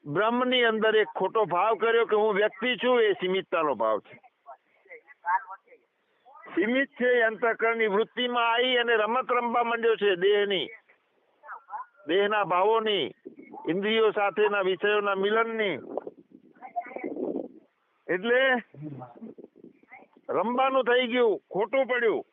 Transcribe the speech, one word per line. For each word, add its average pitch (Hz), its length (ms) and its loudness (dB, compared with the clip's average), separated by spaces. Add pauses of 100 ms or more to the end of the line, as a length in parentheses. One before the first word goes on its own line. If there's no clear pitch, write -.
બ્રહ્મની 240 580 0
અંદર 220 340 2
એક 208 100 4
ખોટો 190 380 -2
ભાવ 185 300 0
કર્યો 226 300 2
કે 214 120 0
હું 214 180 2
વ્યક્તિ 220 420 0
છું, 240 260 2
એ 208 100 4
સીમિતતાનો 180 640 -2
ભાવ 107 260 0
છે. - 200 -20 (2250)
સીમિત 262 360 2
છે 247 160 -2
એ 247 160 4
અંતઃકરણની 226 640 0
વૃત્તિમાં 233 680 0
આવી 247 260 2
અને 233 180 2
રમત 233 360 0
રમવા 240 300 0
માંડ્યો 233 340 0
છે 202 200 2
દેહની, 202 520 0 (1400)
દેહના 202 380 0
ભાવોની, 196 680 0 (560)
ઇન્દ્રિયો 214 420 2
સાથેના 208 500 0
વિષયોના 202 540 0
મિલનની. 214 600 0 (2250)
એટલે 240 460 0 (1700)
રમવાનું 247 560 0
થઈ 247 220 2
ગયું, 233 320 2
ખોટું 233 480 -2
પડ્યું. 226 460 0